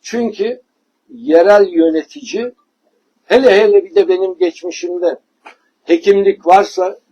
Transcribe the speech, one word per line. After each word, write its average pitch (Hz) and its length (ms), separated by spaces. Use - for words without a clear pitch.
Çünkü 233 600
yerel 180 580
yönetici, 180 840
hele 220 360
hele 202 240
bir - 100
de 190 120
benim 185 300
geçmişimde 175 840
hekimlik 196 640
varsa 190 520